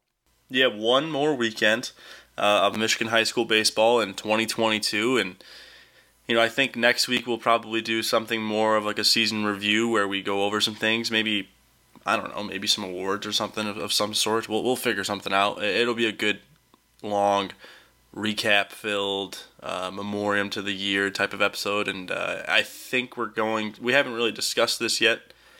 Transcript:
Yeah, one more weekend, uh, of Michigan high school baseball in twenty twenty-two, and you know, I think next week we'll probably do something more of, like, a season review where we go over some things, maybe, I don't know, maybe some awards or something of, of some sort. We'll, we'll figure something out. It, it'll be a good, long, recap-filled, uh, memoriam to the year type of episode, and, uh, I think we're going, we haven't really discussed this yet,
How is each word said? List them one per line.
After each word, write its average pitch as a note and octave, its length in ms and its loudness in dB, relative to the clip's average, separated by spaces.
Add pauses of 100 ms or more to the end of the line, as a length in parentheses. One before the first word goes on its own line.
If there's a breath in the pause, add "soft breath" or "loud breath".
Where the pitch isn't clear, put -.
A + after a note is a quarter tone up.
(500)
Yeah, B2+ 180 4
one A#2+ 420 2
more D3+ 240 2
weekend, A2+ 600 2 (440 loud breath)
uh, G#2 240 4
of G2+ 160 2
Michigan A2 300 0
high A2+ 160 4
school A#2 220 0
baseball A2 560 4
in G2 120 -4
twenty G#2+ 320 0
twenty-two, A2 720 0
and F#2 260 -4 (840 loud breath)
you A#2 80 2
know, A2+ 60 6
I A#2 60 6
think B2+ 280 0
next A#2+ 320 2
week B2 200 -2
we'll A#2 100 -2
probably A2+ 440 0
do A2+ 200 -2
something A2+ 400 -2
more A2 360 2
of, G#2 80 0
like, G#2 120 -4
a G#2+ 60 -2
season A2 400 2
review G#2 460 0
where G#2 180 2
we G2 140 -2
go G2+ 220 0
over G#2 180 0
some G#2+ 140 -2
things, A2+ 360 0
maybe, G#2+ 380 0 (560)
I G#2 100 2
don't F#2+ 180 -4
know, G2+ 100 -6
maybe G2 240 -8
some G#2 180 -2
awards F#2+ 420 -4
or G#2 60 -8
something G#2+ 340 -4
of, G2+ 100 -8
of G2+ 140 -6
some G#2+ 220 -2
sort. A2 340 0
We'll, G#2+ 160 -2
we'll B2 140 2
figure G2+ 260 -2
something F#2+ 300 -4
out. G2 280 2
It, G#2 200 0
it'll A#2+ 120 0
be A2+ 140 0
a G#2 60 -2
good, G#2 260 -2 (640)
long, G2+ 500 0 (640 loud breath)
recap-filled, G2+ 1300 -2 (140)
uh, F#2 320 -6
memoriam G2+ 580 -2
to G#2+ 100 -8
the G2+ 100 -4
year G2 380 0
type G2 240 -2
of G2+ 80 -2
episode, G2+ 480 -2
and, F#2 200 -8
uh, F#2 380 -6
I G#2 140 2
think - 560 -6
we're A#2 80 -2
going, A2 560 -4
we A#2+ 100 -2
haven't C3+ 220 2
really A2+ 180 -2
discussed A2+ 480 -2
this A2 220 -2
yet, A2+ 320 0 (260 loud breath)